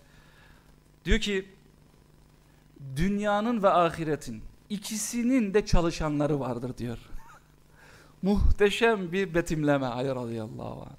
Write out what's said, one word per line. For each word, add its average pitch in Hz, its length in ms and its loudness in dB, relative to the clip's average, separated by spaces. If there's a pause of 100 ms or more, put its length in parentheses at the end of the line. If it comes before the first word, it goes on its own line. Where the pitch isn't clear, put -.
(1040)
Diyor 214 160 4
ki, 196 280 -4 (1500)
"Dünyanın 202 640 0
ve 202 80 6
ahiretin 160 720 0 (280)
ikisinin 220 840 -2
de 208 120 2
çalışanları 156 760 2
vardır." 123 380 -6
diyor. 117 200 -8 (640)
<laughs> - 600 -20
Muhteşem 202 880 4
bir 185 220 -2
betimleme 151 520 2
Ali 127 220 -4
radıyallahu 117 720 -8
anh. - 160 -16